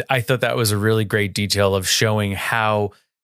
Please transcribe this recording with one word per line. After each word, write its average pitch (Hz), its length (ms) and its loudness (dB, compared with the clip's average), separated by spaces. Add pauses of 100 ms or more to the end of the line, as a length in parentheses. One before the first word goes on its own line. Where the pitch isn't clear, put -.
I 131 120 0
thought 120 200 0
that 120 160 0
was 113 140 0
a 104 60 0
really 110 280 2
great 101 300 -2
detail 98 400 0
of 92 120 -2
showing 107 440 0
how, 107 580 -2 (340)